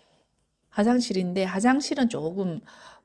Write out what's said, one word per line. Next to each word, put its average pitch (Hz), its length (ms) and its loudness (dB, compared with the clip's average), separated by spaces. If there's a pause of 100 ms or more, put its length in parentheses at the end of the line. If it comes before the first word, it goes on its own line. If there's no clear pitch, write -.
(720)
화장실인데 196 720 0
화장실은 247 640 2
조금, 165 520 -4 (440)